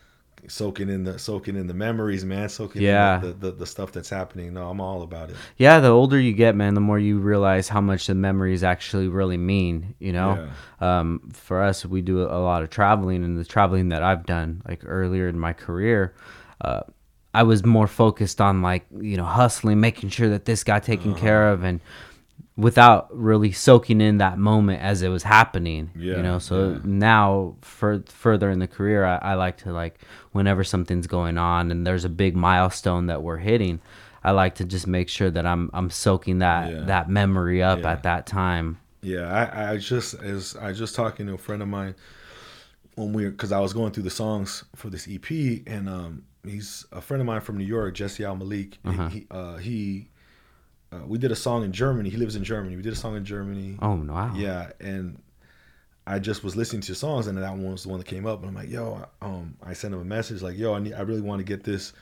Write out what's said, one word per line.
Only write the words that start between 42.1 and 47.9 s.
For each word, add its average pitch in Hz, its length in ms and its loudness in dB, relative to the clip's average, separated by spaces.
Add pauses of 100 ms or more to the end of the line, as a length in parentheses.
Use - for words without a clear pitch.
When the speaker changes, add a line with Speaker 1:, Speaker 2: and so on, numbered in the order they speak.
Speaker 1:
when 107 160 -6
we, 104 180 -4
'cause 101 220 -8
I 98 80 0
was 95 120 -2
going 110 200 -4
through 104 120 -8
the 90 60 -6
songs 107 540 -6 (100)
for - 160 -16
this 90 160 -14
E 98 120 -12
P, 143 500 -4
and, 101 200 -8
um, 85 340 -12 (220)
he's 101 480 -14
a 90 80 -16
friend 139 200 -6
of 123 60 -4
mine 110 140 -4
from 107 180 -10
New 98 60 -6
York, 101 300 -4